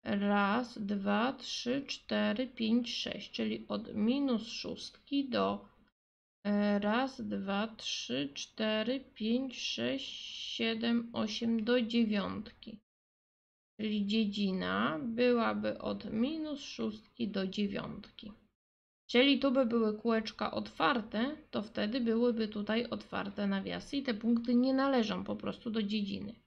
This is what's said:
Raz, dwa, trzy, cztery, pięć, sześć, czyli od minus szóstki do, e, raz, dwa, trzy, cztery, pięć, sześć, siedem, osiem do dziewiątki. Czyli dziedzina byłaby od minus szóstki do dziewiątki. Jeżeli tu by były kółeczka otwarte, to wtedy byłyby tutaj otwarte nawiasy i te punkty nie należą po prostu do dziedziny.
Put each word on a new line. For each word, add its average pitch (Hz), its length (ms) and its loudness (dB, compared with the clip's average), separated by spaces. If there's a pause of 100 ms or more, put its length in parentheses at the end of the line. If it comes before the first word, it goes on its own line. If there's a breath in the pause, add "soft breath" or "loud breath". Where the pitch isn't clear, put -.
Raz, 202 800 2
dwa, 208 480 0
trzy, 277 540 -4
cztery, 214 600 -2
pięć, 233 480 0
sześć, - 360 -6
czyli 220 360 -4
od 208 280 -6
minus 240 520 2
szóstki - 840 -6
do, 196 400 0 (760)
e, 208 360 2
raz, 240 420 0
dwa, 202 460 -2
trzy, 254 680 -4
cztery, 220 680 -2
pięć, 240 600 -2
sześć, 254 480 -2 (460)
siedem, 233 580 0
osiem 226 500 0
do 247 180 4
dziewiątki. 208 960 0 (1000)
Czyli 208 260 0
dziedzina 202 960 2
byłaby 226 760 2
od 202 320 -4
minus 294 500 -2
szóstki - 680 -6
do 190 200 -2
dziewiątki. - 840 -6 (840)
Jeżeli 262 260 6
tu 277 120 4
by 262 140 6
były 220 320 2
kółeczka 220 540 0
otwarte, 254 840 0 (140)
to 226 120 -2
wtedy 214 380 -2
byłyby 226 460 2
tutaj 220 420 -2
otwarte 202 580 -4
nawiasy 190 500 -2
i 277 60 -2
te 247 100 0
punkty 233 420 2
nie 262 180 4
należą 240 500 2
po 208 120 -4
prostu 202 360 -6
do 220 120 0
dziedziny. 202 520 -4 (120)